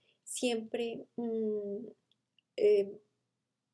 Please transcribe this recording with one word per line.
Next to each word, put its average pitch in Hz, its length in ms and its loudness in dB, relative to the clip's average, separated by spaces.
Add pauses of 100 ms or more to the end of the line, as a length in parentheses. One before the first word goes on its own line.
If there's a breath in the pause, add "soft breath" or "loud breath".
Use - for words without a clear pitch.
(240)
siempre, 233 840 -4 (100)
mm, 214 720 -2 (720)
eh, 202 420 4 (760)